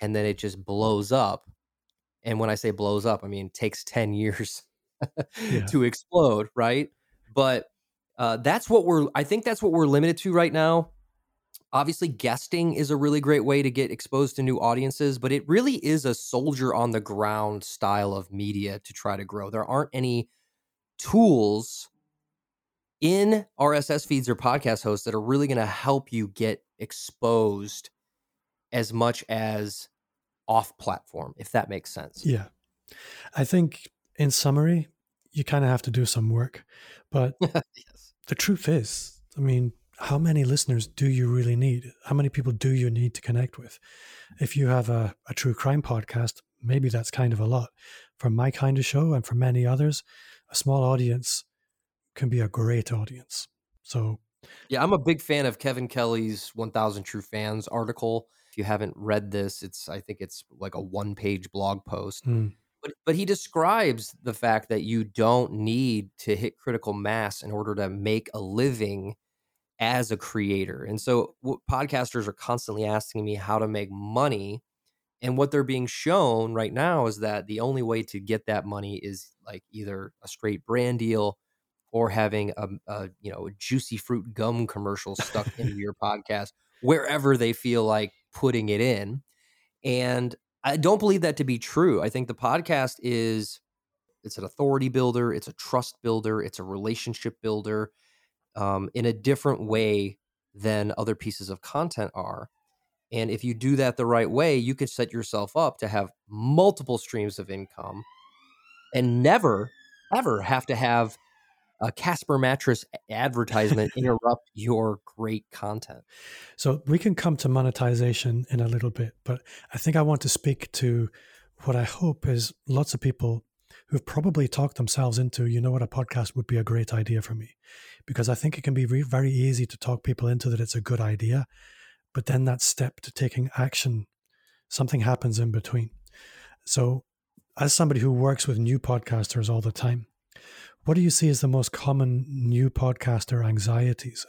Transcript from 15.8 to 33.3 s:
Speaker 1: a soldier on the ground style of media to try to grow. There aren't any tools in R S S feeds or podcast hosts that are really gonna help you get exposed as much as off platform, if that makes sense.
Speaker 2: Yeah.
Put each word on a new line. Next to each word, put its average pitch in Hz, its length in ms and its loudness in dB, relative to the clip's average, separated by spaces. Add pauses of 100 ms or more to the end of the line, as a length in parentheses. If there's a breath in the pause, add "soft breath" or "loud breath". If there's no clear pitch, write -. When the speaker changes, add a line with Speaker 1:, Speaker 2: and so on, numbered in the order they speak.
Speaker 1:
a 127 100 2
soldier 131 600 0
on 120 160 2
the 110 100 0
ground 104 640 -2
style 101 480 0
of 98 200 -8
media 101 480 -4
to - 120 -20
try 104 240 -4
to 101 80 -10
grow. 101 260 -10
There 110 140 -4
aren't 139 280 -2
any 123 360 -2 (680)
tools 117 920 4 (1120)
in 202 460 4 (100)
R 147 180 4
S 143 140 0
S 147 160 0
feeds 135 240 0
or 120 80 2
podcast 123 460 0
hosts 104 220 -2
that 110 100 -4
are 110 60 -2
really 135 260 2
gonna 123 180 0
help 135 480 -2
you 113 160 -2
get 110 340 -4 (160)
exposed 107 1120 -2 (840)
as 113 200 -2
much 117 360 0
as 107 600 -4 (580)
off 110 320 0
platform, - 580 -8
if - 160 -14
that 113 160 0
makes 98 240 -10
sense. - 340 -14
Speaker 2:
Yeah. 113 200 0 (880 loud breath)